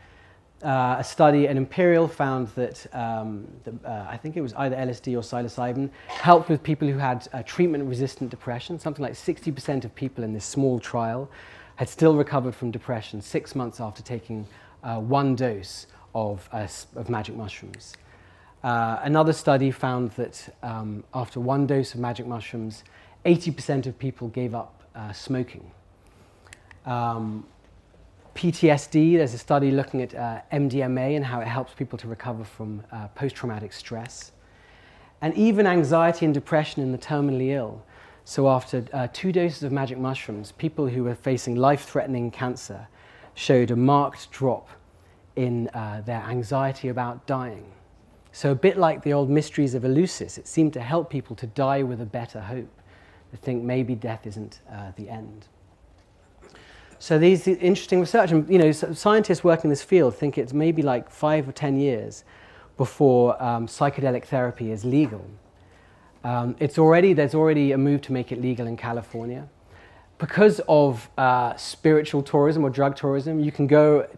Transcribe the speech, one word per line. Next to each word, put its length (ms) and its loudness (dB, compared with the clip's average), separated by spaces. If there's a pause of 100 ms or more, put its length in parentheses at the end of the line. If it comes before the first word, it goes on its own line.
(640)
Uh, 360 0
a 60 -6
study 440 4
at 80 -2
Imperial 520 2
found 460 -4
that, 400 -6
um, 520 -8 (180)
the, 80 -12 (140)
uh, 280 -10
I 20 -10
think 200 -12
it 40 -2
was 140 -6
either 220 -2
L 120 -4
S 120 -8
D 140 -6
or 80 -2
psilocybin, 680 -6 (160)
helped 420 6
with 140 2
people 260 -2
who 100 -2
had, 340 -4
uh, 100 -8
treatment-resistant 880 -2
depression. 480 -10
Something 240 -8
like 120 -6
sixty 380 -6
percent 320 -6
of 100 -14
people 300 -8
in 80 -6
this 120 -8
small 360 0
trial 480 -4 (480)
had 120 -4
still 260 6
recovered 400 0
from 160 -8
depression 500 -10
six 340 -8
months 240 -8
after 240 -12
taking, 440 -10 (360)
uh, 180 -8
one 360 2
dose 500 -6 (280)
of, 380 -4
uh, 60 -6
s-, 280 -10 (100)
of 140 -8
magic 260 -6
mushrooms. 580 -16 (680)
Uh, 400 -2
another 320 4
study 360 2
found 420 -4
that, 500 -10
um, 500 -10
after 280 -8
one 260 0
dose 280 0
of 60 -8
magic 260 -6
mushrooms, 580 -10 (420)
eighty 240 4
percent 360 -4
of 120 -8
people 300 -8
gave 260 -6
up, 280 -12 (120)
uh, 180 -12
smoking. 580 -8 (1160)
Um, 600 -4 (880)
P 160 0
T 180 2
S 200 2
D, 280 4
there's 160 0
a 60 -12
study 320 2
looking 320 -2
at, 100 -10
uh, 280 -8 (100)
M 180 0
D 140 -2
M 160 -2
A 160 -2
and 100 -2
how 160 -6
it 60 -8
helps 260 -6
people 260 -10
to 100 -14
recover 340 -10
from, 480 -12
uh, 240 -14
post-traumatic 580 -8
stress. 600 -14 (880)
And 120 0
even 340 4
anxiety 560 4
and 100 4
depression 480 -2
in 80 -2
the 80 -4
terminally 520 -2
ill. 340 -6 (400)
So 240 2
after, 440 0
uh, 200 -2
two 180 -4
doses 320 0
of 80 -4
magic 280 -2
mushrooms, 520 -6
people 380 -4
who 160 -2
were 100 -2
facing 400 -4
life-threatening 800 0
cancer 560 -8 (460)
showed 360 2
a 60 0
marked 560 2
drop 360 -2 (680)
in, 320 -2
uh, 360 -10
their 180 -6
anxiety 680 -4
about 380 -6
dying. 400 -6 (640)
So 180 -2
a 60 2
bit 200 2
like 280 2
the 80 0
old 180 2
mysteries 440 2
of 100 -2
Eleusis, 540 0
it 100 -18
seemed 240 2
to 80 -8
help 280 -2
people 280 -8
to 100 -10
die 380 0
with 160 -4
a 60 -8
better 340 -10
hope, 400 -12 (500)
to 60 -16
think 260 -4
maybe 320 -2
death 320 -8
isn't, 340 -12 (100)
uh, 260 -14
the 120 -12
end. 380 -16 (1500)
So 180 2
these 280 6
interesting 540 2
research, 300 4
and, 180 4
you 100 6
know, 100 8
s-, 300 -2
scientists 460 4
working 200 4
in 60 2
this 120 0
field 340 4
think 220 -2
it's 160 -4
maybe, 260 2
like, 300 0
five 360 0
or 60 -8
ten 240 -2
years 480 -2 (540)
before, 640 4
um, 240 -2
psychedelic 580 -2
therapy 460 -4
is 160 -6
legal. 380 0 (960)
Um, 380 -2
it's 180 0
already, 340 8
there's 220 2
already 380 4
a 60 2
move 240 2
to 100 -8
make 200 -4
it 80 -6
legal 260 -2
in 120 -8
California. 680 -8 (720)
Because 500 4
of, 520 4
uh, 380 2
spiritual 640 2
tourism 420 2
or 60 2
drug 260 0
tourism, 420 -2
you 140 0
can 140 0
go 400 6 (120)